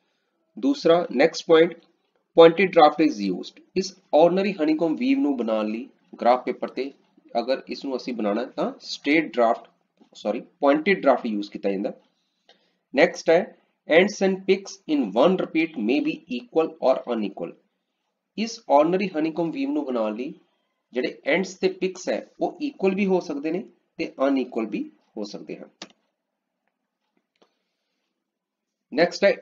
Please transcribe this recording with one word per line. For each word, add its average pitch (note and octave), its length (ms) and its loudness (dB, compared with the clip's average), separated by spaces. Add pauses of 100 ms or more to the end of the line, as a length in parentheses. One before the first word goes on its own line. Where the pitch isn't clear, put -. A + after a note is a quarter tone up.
(580)
ਦੂਸਰਾ, E3 480 2 (100)
ਨੈਕਸਟ D#3+ 300 2
ਪੁਆਇੰਟ, E3 280 6 (600)
ਪੁਆਇੰਟਿਡ E3 380 6
ਡਰਾਫਟ D#3 300 6
is G#2 340 -2
used। - 260 -16 (140)
ਇਸ F#3 180 -6 (200)
ਆਰਡੀਨਰੀ F3+ 380 4
ਹਨੀਕੌਮ D#3 440 0
ਵੀਵ C3 220 0
ਨੂੰ C#3 180 0
ਬਣਾਉਣ A2 340 -2
ਲਈ A#2 180 -8 (320)
ਗ੍ਰਾਫ B2 240 2
ਪੇਪਰ B2 240 -6
ਤੇ C3+ 240 -8 (420)
ਅਗਰ A#2 340 -2
ਇਸ B2 160 -12
ਨੂੰ C3+ 120 -6
ਅਸੀਂ B2+ 180 -8
ਬਣਾਉਣਾ G#2+ 260 -2
ਹੈ B2+ 60 -6
ਤਾਂ F3+ 340 -6
ਸਟੇਟ D3 540 -2
ਡਰਾਫਟ, A#2 340 0 (480)
ਸੌਰੀ, G#2+ 240 -4
ਪੁਆਇੰਟਿਡ D#3 600 0
ਡਰਾਫਟ C3 240 2
ਯੂਜ਼ G#2 240 -6
ਕੀਤਾ G2+ 200 -4
ਜਾਂਦਾ। G2 220 -4 (1040)
ਨੈਕਸਟ E3+ 360 2
ਹੈ, F3+ 260 2 (320)
ends F3+ 380 4
and F#3+ 100 0 (120)
picks G3 260 0 (180)
in D3 80 0 (160)
one E3 200 4
repeat D#3+ 380 -4 (140)
may C3 160 2
be D#3 80 -4 (240)
equal D#3+ 320 -2 (160)
or C3 100 4 (200)
unequal। G2 360 -6 (880)
ਇਸ A3 220 -8 (100)
ਆਰਡੀਨਰੀ G3+ 460 2
ਹਨੀਕੌਮ D#3+ 340 -4
ਵੀਵ C#3 200 -6
ਨੂੰ D3 140 -4
ਬਣਾਉਣ A2 320 -4
ਲਈ C3+ 160 -10 (600)
ਜਿਹੜੇ B2+ 320 -6
ਐਂਡਸ F3 300 -2
ਤੇ F#3+ 140 -2 (120)
ਪਿਕਸ F#3 280 -6
ਹੈ B2 80 -2 (240)
ਉਹ - 220 -6
ਇਕੁਅਲ F#3+ 320 -4
ਵੀ G3 120 -2
ਹੋ F#3 140 0
ਸਕਦੇ D#3 320 -8
ਨੇ F3+ 100 -6 (360)
ਤੇ D#3 140 -8 (140)
ਅਨਇਕੁਅਲ B2 400 -2
ਵੀ F3 160 -6 (340)
ਹੋ G#2+ 80 -8
ਸਕਦੇ - 320 -14
ਹਨ। - 120 -18 (3250)
ਨੈਕਸਟ E3+ 320 0
ਹੈ, G3 180 6